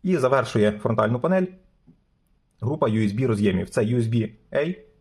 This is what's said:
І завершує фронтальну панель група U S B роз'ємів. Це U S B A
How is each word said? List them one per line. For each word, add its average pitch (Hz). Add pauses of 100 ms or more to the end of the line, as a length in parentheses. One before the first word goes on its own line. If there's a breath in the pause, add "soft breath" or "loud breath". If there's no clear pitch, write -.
І 185
завершує 123
фронтальну 113
панель 185 (1160)
група 139
U 110
S 107
B 131
роз'ємів. 98
Це 127
U 117
S 117
B 113 (200)
A 165 (240)